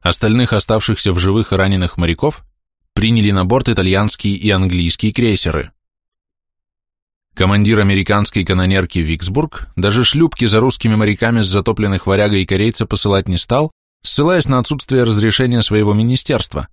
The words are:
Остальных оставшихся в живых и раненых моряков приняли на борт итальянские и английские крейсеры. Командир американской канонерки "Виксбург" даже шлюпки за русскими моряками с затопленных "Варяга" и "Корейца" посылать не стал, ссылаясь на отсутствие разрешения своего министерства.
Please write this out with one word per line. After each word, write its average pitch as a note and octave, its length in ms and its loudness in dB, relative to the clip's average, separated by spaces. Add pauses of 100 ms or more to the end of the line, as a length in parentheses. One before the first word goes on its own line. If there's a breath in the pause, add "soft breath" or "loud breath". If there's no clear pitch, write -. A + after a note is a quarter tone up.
Остальных A2+ 500 0
оставшихся G#2 600 -2
в F2 40 0
живых G2 360 0
и - 20 0
раненых F#2+ 400 0
моряков F2 480 -2 (480)
приняли G#2+ 380 2
на F#2+ 160 0
борт B2 240 0
итальянские G2 680 0
и G#2 140 -2
английские F#2 640 0
крейсеры. F#2 600 -2 (1600)
Командир G#2 440 2
американской G2 680 0
канонерки F#2 540 0
"Виксбург" F2 800 -4
даже G#2 280 0
шлюпки D#3 400 0
за A2 160 2
русскими A#2 340 0
моряками G#2+ 460 0
с G2+ 60 0
затопленных G2+ 600 -2
"Варяга" G2+ 300 2
и F#2+ 80 0
"Корейца" G#2 400 -2
посылать G2 420 -2
не F2+ 120 -2
стал, D3 320 -2 (320)
ссылаясь E3 460 0
на C3+ 100 2
отсутствие C3 460 -2
разрешения A2+ 580 0
своего G#2 320 0
министерства. A2+ 800 -2